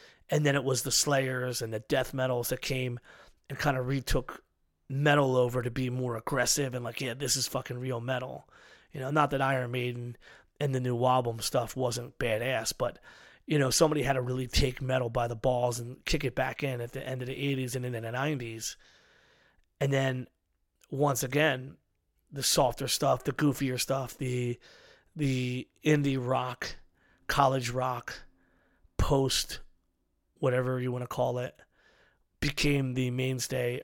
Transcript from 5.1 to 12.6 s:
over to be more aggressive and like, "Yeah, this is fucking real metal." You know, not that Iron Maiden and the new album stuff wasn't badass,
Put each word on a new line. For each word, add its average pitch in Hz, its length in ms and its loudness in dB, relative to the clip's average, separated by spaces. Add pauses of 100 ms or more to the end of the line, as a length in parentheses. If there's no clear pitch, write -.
over 123 260 4
to 120 80 -2
be 127 200 -2
more 127 260 -2
aggressive 127 580 0
and 120 100 -6
like, 117 160 -8
"Yeah, 123 140 -2
this 135 220 -2
is 127 100 -2
fucking 127 320 -6
real 127 220 -4
metal." 127 480 -6 (440)
You 147 80 -8
know, 131 100 -6
not 147 200 4
that 139 120 0
Iron 131 280 0
Maiden 123 460 -4 (420)
and 135 160 0
the 131 60 2
new 123 240 2
album 123 360 4
stuff 120 360 -2
wasn't 123 420 -2
badass, 117 580 0